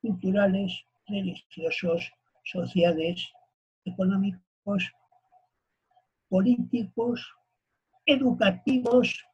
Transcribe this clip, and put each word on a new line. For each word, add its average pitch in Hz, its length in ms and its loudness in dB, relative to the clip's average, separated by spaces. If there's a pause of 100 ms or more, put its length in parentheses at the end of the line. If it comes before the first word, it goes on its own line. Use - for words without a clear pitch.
culturales, 196 840 0 (220)
religiosos, 175 1000 -4 (360)
sociales, 170 840 0 (540)
económicos, 190 1080 -2 (1400)
políticos, 233 960 0 (800)
educativos. 247 1300 2